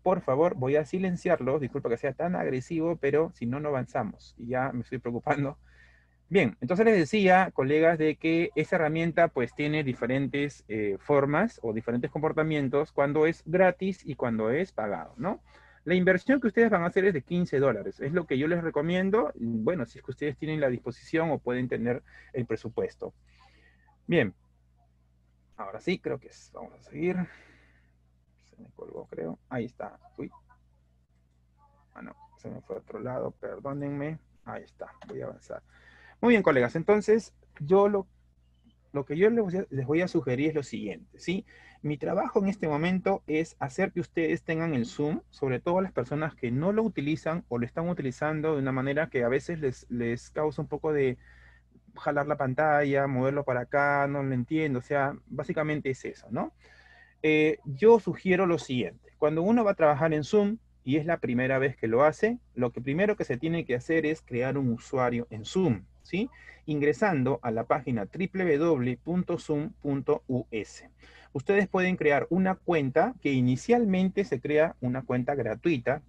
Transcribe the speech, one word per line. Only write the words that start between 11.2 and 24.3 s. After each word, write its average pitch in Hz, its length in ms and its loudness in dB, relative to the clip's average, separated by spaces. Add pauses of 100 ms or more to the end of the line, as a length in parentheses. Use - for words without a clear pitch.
o 113 100 -2
diferentes 120 380 -4
comportamientos 151 800 0
cuando 147 340 2
es 165 180 -4
gratis 185 600 0
y 143 100 -8
cuando 110 340 -2
es 160 240 -2
pagado, 98 440 -6
¿no? 165 240 -6 (440)
La 170 100 2
inversión 190 460 4
que 240 60 2
ustedes 233 220 4
van 180 140 2
a 170 40 0
hacer 185 180 2
es 196 80 4
de 143 80 -2
quince 170 380 0
dólares. 107 420 0
Es 143 100 -4
lo 175 140 -2
que 139 120 0
yo 143 100 0
les 170 140 0
recomiendo, 185 720 0
bueno, 117 500 -2
si - 140 -14
es - 40 -20
que - 80 -10
ustedes 147 260 -6
tienen 156 220 -4
la 139 100 2
disposición 147 640 -2
o 123 80 -2
pueden 127 300 -4
tener 120 340 -2 (300)
el 127 120 -4
presupuesto. 107 680 -6 (920)
Bien. 135 280 2 (1200)